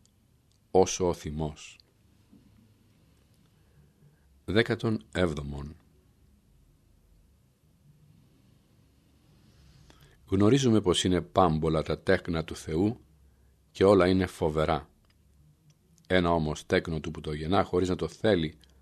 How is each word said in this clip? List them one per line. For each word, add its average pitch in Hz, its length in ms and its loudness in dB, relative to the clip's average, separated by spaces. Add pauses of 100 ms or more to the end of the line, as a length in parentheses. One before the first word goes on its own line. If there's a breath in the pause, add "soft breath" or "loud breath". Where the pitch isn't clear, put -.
(720)
όσο 92 360 2
ο 85 60 -2
θυμός. 76 680 -10 (2750 soft breath)
Δέκατον 110 680 -2
έβδομον. 73 640 -4 (4000 soft breath)
Γνωρίζουμε 110 560 4
πως 90 220 0
είναι 90 180 2
πάμπολα 80 600 2
τα 78 180 -4
τέκνα 87 440 -2
του 76 120 -12
Θεού 98 440 -4 (720)
και - 120 0
όλα 95 240 6
είναι 95 180 2
φοβερά. 78 640 -2 (1160)
Ένα 90 240 0
όμως 78 340 -4
τέκνο 85 340 -2
του 78 120 -8
που 80 100 -14
το 76 120 -8
γεννά 80 300 -2
χωρίς 90 260 -2
να 92 60 -2
το 82 120 -6
θέλει, 85 500 -2 (240 soft breath)